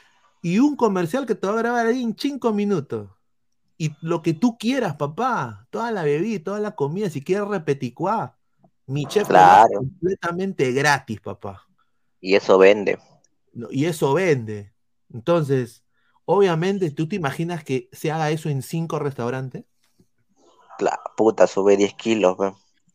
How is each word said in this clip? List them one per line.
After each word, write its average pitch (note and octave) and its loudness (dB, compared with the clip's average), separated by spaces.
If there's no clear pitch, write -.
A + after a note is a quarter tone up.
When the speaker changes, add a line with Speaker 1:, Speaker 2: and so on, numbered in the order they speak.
Speaker 1:
y F3 0
un D4 4
comercial G#3+ 0
que A3+ -2
te G3 -6
va G3+ -2
a A3 -2
grabar A#3 0
ahí B3+ 0
en A3+ -4
cinco C#4 -2
minutos. D#3+ -2
Y D#3 -4
lo E3 -4
que E3 0
tú A#3 0
quieras, A3+ -2
papá. D3+ -4
Toda A3+ -6
la G3 -4
bebida, D#3+ -2
toda G3 -6
la G#3 -6
comida, E3+ -4
si D3 -8
quieres G3 -2
repeticuá. D#3+ -4
Mi C#3 -4
chef G#2 0
te F2+ 6
lo F2+ 10
hace G2+ 10
Speaker 2:
Claro. G#2 2
Speaker 1:
completamente F3 -4
gratis, C#3 0
papá". G2 -14
Speaker 2:
Y F#2+ 0
eso G2+ 6
vende. F#2+ 6
Speaker 1:
No, A#2+ -14
y C3+ -2
eso D#3+ 0
vende. A#2+ -2
Entonces, C3 -2
obviamente, F#3 2
¿tú D#3 -4
te G3+ -6
imaginas E3 -4
que C3 -6
se - -6
haga D#3 -2
eso D#3+ -4
en C3+ -4
cinco E3 -6
restaurantes? C3 -8
Speaker 2:
La - -2
puta, G#2+ 4
sube G2 2
diez G2+ 0
kilos, G2 0
weón. G2 -4